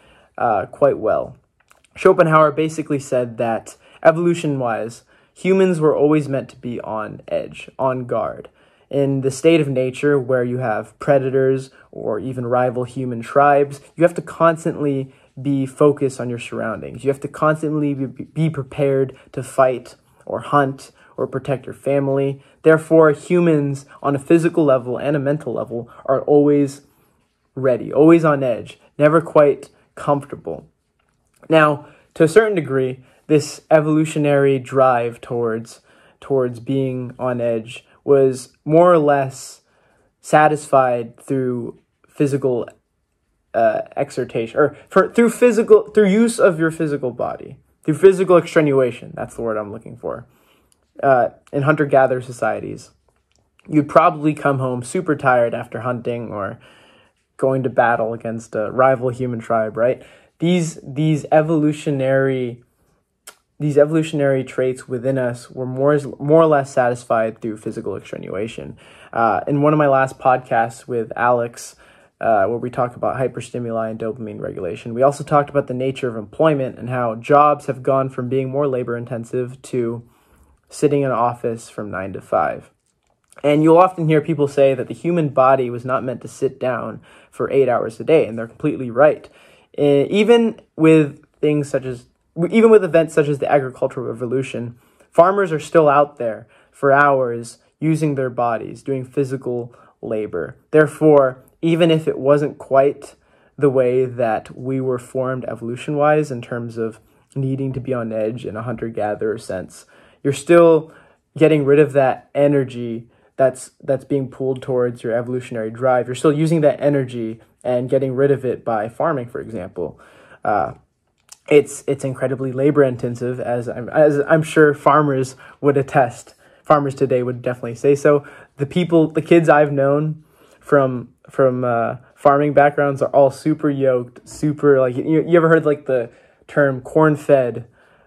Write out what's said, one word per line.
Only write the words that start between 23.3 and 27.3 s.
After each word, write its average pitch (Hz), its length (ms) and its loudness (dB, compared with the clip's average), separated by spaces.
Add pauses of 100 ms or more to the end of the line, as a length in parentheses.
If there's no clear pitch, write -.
on 143 120 -2
a 143 60 -4
physical 165 440 2
level 127 340 0
and 147 180 -4
a 143 40 -2
mental 135 340 -4
level 113 360 -8 (140)
are 131 180 0
always 143 600 2 (720)